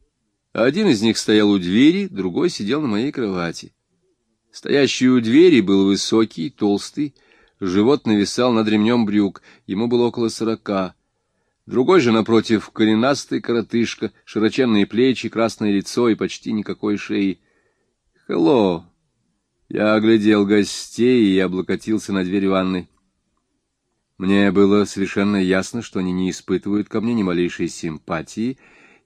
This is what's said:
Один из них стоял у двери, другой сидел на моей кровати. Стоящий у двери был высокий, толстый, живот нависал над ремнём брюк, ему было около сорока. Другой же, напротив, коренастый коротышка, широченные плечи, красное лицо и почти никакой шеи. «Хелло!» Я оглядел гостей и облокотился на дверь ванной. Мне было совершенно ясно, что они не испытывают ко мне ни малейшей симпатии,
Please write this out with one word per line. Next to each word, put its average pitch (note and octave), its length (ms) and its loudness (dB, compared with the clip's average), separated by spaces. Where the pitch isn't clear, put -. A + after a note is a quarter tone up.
Один D3 360 0
из A2 140 2
них A2+ 140 2
стоял G#2+ 320 2
у G2+ 120 2
двери, C#3+ 480 2
другой G2 420 -4
сидел B2+ 320 -6
на C#3+ 60 -2
моей A2+ 240 -2
кровати. F#2 640 -6
Стоящий - 580 0
у B2+ 120 4
двери C3+ 400 6
был G2 260 4
высокий, A2+ 640 0
толстый, G#2+ 640 -4
живот G#2 480 0
нависал A#2 440 0
над A2 140 0
ремнём G#2+ 400 2
брюк, G2+ 340 0
ему A2 180 -4
было A#2+ 220 0
около A2+ 220 -4
сорока. G#2 680 -4
Другой C#3+ 360 2
же, A#2+ 100 2
напротив, A2 600 2
коренастый A2+ 680 0
коротышка, A2+ 680 -4
широченные A2 600 0
плечи, A#2 440 0
красное G#2+ 420 -4
лицо G2+ 380 -2
и G#2+ 80 2
почти - 340 -8
никакой G#2 460 -6
шеи. G2 420 -4
«Хелло!» G#2 640 0
Я G#2+ 260 0
оглядел G#2+ 520 4
гостей G#2+ 880 0
и F#2 60 2
облокотился F#2 720 -4
на F#2+ 120 -2
дверь F#2+ 240 -2
ванной. F#2 400 -2
Мне G2 360 0
было G2+ 320 4
совершенно G2+ 520 -4
ясно, F#2+ 460 -2
что - 160 -10
они F#2 140 -4
не F#2 180 -2
испытывают G#2 580 -4
ко A2 120 -6
мне A#2 140 -4
ни A2 80 -2
малейшей F2 460 -2
симпатии, F2 920 -8